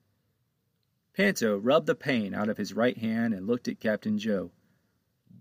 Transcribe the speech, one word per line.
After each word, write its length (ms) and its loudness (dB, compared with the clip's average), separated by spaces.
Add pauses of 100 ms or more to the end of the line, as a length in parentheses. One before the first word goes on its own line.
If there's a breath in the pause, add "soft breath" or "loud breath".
(1120)
Panto 420 2
rubbed 300 4
the 80 2
pain 400 -2
out 160 -2
of 80 -4
his 160 -6
right 240 0
hand 380 -2
and 100 -8
looked 220 -2
at 120 -6
Captain 380 -2
Joe. 340 -2 (880)